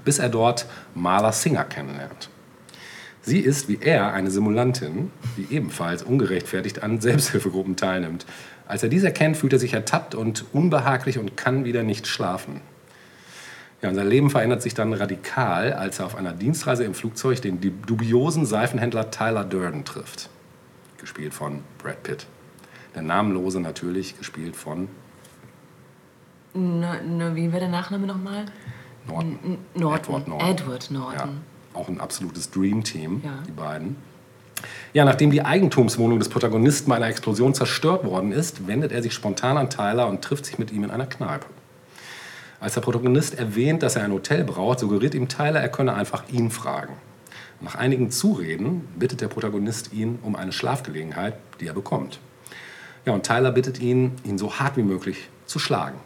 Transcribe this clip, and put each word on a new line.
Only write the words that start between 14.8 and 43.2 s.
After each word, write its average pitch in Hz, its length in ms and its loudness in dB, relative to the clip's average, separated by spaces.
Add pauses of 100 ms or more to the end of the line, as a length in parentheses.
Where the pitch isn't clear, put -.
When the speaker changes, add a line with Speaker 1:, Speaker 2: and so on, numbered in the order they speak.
Speaker 1:
radikal, 101 800 0
als 95 260 -4
er 92 80 -4
auf - 80 -8
einer 90 180 -6
Dienstreise 120 520 0
im - 100 -2
Flugzeug 123 480 -2
den 90 180 -2
di-, 95 120 0 (140)
dubiosen 117 600 4
Seifenhändler 110 640 0
Tyler 110 340 0
Durden 92 400 -2
trifft. - 440 -12 (720)
Gespielt - 360 -10
von 71 260 -8 (220)
Brad 69 220 -10
Pitt. - 220 -8 (680)
Der 82 80 -8
Namenlose 92 580 2
natürlich, 87 580 -4
gespielt 82 380 -10
von 87 320 -6 (1700)
Speaker 2:
Ne, 175 520 0
ne, 165 300 -2
wie 170 160 0
wäre 180 80 0
der 180 80 -2
Nachname 196 380 -2
nochmal? 196 400 -6 (600)
Speaker 1:
Norton. 165 380 -4
Speaker 2:
N-, 185 80 -2
N-, 175 60 -4 (220)
Norton. 156 340 0
Speaker 1:
Edward 143 140 -4
Norton. 156 220 -2
Speaker 2:
Edward 135 400 -4
Norton. 135 380 -4 (460)
Speaker 1:
Ja, 87 60 -6
auch 87 80 -8
ein 85 120 -6
absolutes 82 500 -8
Dream-Team, 95 760 -2
Speaker 2:
Ja. 147 60 -4 (160)
Speaker 1:
die 85 60 -12
beiden. 78 440 -6 (960)
Ja, 147 120 6
nachdem 139 260 8
die 143 140 4
Eigentumswohnung 117 720 6
des 107 100 2
Protagonisten 120 640 4
bei 120 60 6
einer 113 100 2
Explosion 117 480 2
zerstört 156 500 2
worden 185 280 0
ist, 151 340 -2
wendet 135 260 0
er 117 100 -2
sich 113 120 -4
spontan 120 420 0
an 135 140 2
Tyler 104 380 2
und 95 140 -2
trifft 143 240 -4
sich - 120 -8
mit 107 140 -4
ihm 104 120 -2
in 95 60 -4
einer 123 160 -4
Kneipe. 76 400 -6 (1120)
Als 107 160 -4
der - 80 0
Protagonist 123 560 4